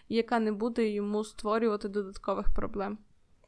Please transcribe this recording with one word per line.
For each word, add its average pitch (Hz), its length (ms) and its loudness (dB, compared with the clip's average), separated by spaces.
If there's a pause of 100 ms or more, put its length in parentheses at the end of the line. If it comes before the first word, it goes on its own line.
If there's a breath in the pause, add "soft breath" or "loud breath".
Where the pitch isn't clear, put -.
і 208 80 -2
яка 233 240 0
не 214 120 0
буде 226 380 0
йому 208 340 -2
створювати 214 640 -2
додаткових 196 680 2
проблем. 202 420 -2 (500)